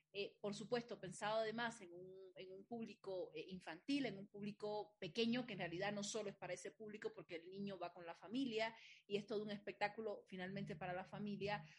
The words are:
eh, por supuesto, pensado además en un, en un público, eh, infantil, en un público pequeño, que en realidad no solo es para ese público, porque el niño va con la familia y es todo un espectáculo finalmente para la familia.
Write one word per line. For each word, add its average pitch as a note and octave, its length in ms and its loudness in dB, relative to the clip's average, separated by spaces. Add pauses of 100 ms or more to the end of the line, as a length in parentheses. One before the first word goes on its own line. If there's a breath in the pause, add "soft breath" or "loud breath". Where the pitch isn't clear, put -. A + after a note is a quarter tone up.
(120)
eh, G3 280 0
por G3+ 140 0
supuesto, A3+ 460 0
pensado G#3 380 2
además A3+ 420 2
en F3 140 -12
un, F#3 420 -10
en F#3 160 -8
un G3 120 -10
público, G3+ 720 -2
eh, D#3 140 -2
infantil, F#3+ 580 0
en G3 120 0
un G3+ 100 -8
público G#3 720 -2
pequeño, A#3 480 4
que G#3+ 80 -2
en F#3 60 -4
realidad F3+ 320 2
no G#3 100 2
solo G#3 280 0
es G3 60 -6
para F3+ 180 -4
ese G3 160 -4
público, G#3+ 440 -4
porque F3+ 220 -6
el E3 120 -8
niño G3 300 -4
va F3 140 -2
con F3 140 -10
la E3+ 80 -4
familia A3+ 600 2 (320 loud breath)
y G3+ 100 2
es G3+ 100 2
todo G#3+ 160 2
un G#3+ 80 -2
espectáculo G#3 800 0
finalmente F#3 480 -2
para F3+ 160 -2
la F3+ 120 0
familia. G3+ 600 0 (140 loud breath)